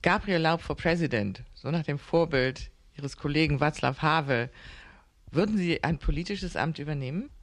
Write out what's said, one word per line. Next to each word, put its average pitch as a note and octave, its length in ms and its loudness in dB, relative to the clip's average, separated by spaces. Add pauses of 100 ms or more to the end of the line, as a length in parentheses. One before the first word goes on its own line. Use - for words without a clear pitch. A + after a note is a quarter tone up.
„Gabriel F#3 380 2
Laub E3 200 2
for - 140 -4
President“, C3 640 0 (140)
so C3+ 160 -8
nach E3 120 -2
dem C#3+ 140 -4
Vorbild C#3 720 0 (280)
Ihres C#3+ 200 -8
Kollegen D3 400 2
Václav C3 420 0
Havel, C#3 500 2 (840)
würden G#3 260 2
Sie F3 260 0
ein D#3 140 2
politisches F3 580 -2
Amt D3 240 0
übernehmen? D3 500 -6 (140)